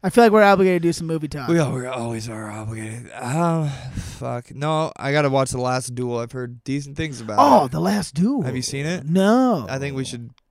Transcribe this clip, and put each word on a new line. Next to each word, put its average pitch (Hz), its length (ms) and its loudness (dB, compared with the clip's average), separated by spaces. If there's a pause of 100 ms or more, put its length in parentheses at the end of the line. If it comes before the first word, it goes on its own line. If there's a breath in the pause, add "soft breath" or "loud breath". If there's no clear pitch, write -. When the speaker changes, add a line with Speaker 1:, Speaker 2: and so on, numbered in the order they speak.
Speaker 1:
I 190 80 0
feel 240 140 8
like 226 80 8
we're 214 120 8
obligated 190 380 6
to 165 60 2
do 170 60 2
some 165 120 -6
movie 160 220 -4
talk. 143 200 -10
Speaker 2:
We 170 120 4
al-, 139 120 0
we 127 140 -6
always 117 420 -6
are 107 220 -10
obligated. 110 640 -10
Um, 156 560 -2
fuck. 123 840 -10
No, 156 440 -2
I 135 140 -4
gotta 147 180 4
watch 135 220 2
The 127 100 -4
Last 127 320 -2
Duel. 120 240 -4
I've 120 140 -6
heard 123 320 -10
decent 139 340 -6
things 151 240 -6
about 110 180 -4
Speaker 1:
Oh, 262 260 6
Speaker 2:
it. 123 60 -6
Speaker 1:
The 156 80 -4
Last 190 360 -2
Duel. 220 260 2
Speaker 2:
Have 131 140 -4
you 127 80 -4
seen 139 240 -6
it? 170 180 -6
Speaker 1:
No. 202 640 4
Speaker 2:
I 135 80 -4
think 139 180 -6
we 135 100 -4
should 120 260 -12 (200)